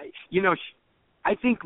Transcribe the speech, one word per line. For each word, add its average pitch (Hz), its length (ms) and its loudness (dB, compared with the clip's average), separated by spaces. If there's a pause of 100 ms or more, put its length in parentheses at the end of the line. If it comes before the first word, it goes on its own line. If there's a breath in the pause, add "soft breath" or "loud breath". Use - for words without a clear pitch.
(300)
you 185 140 2
know, 185 100 4
sh-, - 220 -8 (500)
I 196 80 2
think 240 320 2